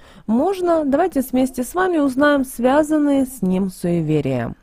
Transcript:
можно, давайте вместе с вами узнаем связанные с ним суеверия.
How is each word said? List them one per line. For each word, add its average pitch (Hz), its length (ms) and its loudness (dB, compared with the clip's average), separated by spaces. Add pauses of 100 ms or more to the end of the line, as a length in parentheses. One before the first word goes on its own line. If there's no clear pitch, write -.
(260)
можно, 330 580 0
давайте 285 380 0
вместе 254 420 -2
с - 100 -12
вами 359 220 0
узнаем 285 480 2
связанные 285 800 2
с - 160 -10
ним 185 300 0
суеверия. 147 920 -2